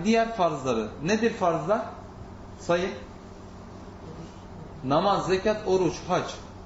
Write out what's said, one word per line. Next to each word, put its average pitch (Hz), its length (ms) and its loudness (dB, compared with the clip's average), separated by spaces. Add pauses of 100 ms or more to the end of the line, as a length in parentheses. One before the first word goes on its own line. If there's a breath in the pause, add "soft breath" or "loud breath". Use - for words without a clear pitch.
diğer 226 320 4
farzları. 131 520 2 (160)
Nedir 220 280 4
farzlar? 175 480 2 (800)
Sayın. 180 300 2 (1900)
Namaz, 165 420 4
zekat, 190 420 2
oruç, 180 260 4 (140)
hac. 175 160 2 (420)